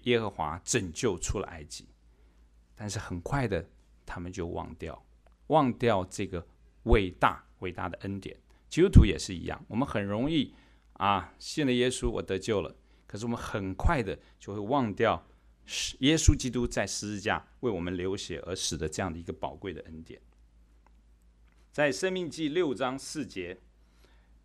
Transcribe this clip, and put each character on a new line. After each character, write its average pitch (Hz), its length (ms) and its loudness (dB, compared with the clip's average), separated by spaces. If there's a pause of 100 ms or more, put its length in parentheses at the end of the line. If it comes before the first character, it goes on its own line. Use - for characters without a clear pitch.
耶 120 140 4
和 110 80 -2
华 80 360 -6
拯 98 280 -2
救 92 280 -2
出 - 180 -4
了 95 120 -4
埃 80 140 -12
及， - 220 -16 (880)
但 104 160 -8
是 98 80 -4
很 90 240 -6
快 135 260 0
的， 90 220 -2 (360)
他 - 140 -8
们 87 120 -8
就 87 160 -6
忘 85 280 -8
掉， 78 300 -12 (420)
忘 139 260 4
掉 110 320 2
这 101 200 -8
个 90 200 -8 (380)
伟 107 280 4
大、 90 320 2 (160)
伟 92 120 -6
大 92 160 -6
的 87 120 -8
恩 98 200 -6
典。 - 160 -12 (340)
基 156 120 2
督 196 80 6
徒 - 160 12
也 85 140 2
是 - 160 -6
一 82 100 -8
样， 80 220 -6
我 - 80 -8
们 127 120 0
很 104 160 -2
容 107 260 -2
易 151 240 0 (400)
啊， 98 460 0
信 - 260 -2
了 127 60 4
耶 123 180 4
稣， 123 200 -2
我 98 120 -4
得 95 160 -2
救 101 240 0
了， 71 140 -6 (320)
可 - 100 -10
是 110 80 -8
我 120 40 -2
们 120 80 -2
很 95 360 -6
快 151 300 2
的 95 140 -6 (220)
就 - 140 -12
会 104 60 -6
忘 113 340 0
掉 98 320 2 (720)
耶 147 180 4
稣 151 180 6
基 131 140 -4
督 120 180 -2
在 110 180 -4
十 104 220 -6
字 104 120 -6
架 92 280 -2 (140)
为 123 100 0
我 92 80 -2
们 90 160 -4
流 95 220 -4
血 82 240 -10
而 90 140 -8
死 - 220 -4
的 78 120 -2
这 - 120 -6
样 95 100 -2
的 80 60 -8
一 85 60 -12
个 87 80 -8
宝 71 240 -8
贵 98 160 -10
的 80 120 -12
恩 80 200 -16
典。 - 180 -20 (1500)
在 147 200 2
申 185 200 -2
命 180 180 -4
记 151 200 -4
六 156 240 2
章 127 260 -4
四 147 260 -8
节， 90 320 -8 (880)